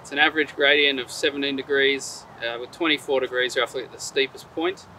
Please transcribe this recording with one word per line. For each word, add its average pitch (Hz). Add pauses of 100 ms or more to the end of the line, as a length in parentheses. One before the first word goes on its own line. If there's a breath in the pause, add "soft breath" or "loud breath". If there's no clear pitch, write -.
It's -
an 143
average 151
gradient 143
of 123
seventeen 143
degrees, 135 (160)
uh, 117
with 123
twenty-four 147
degrees 127
roughly 127
at -
the 117
steepest -
point. 180 (120)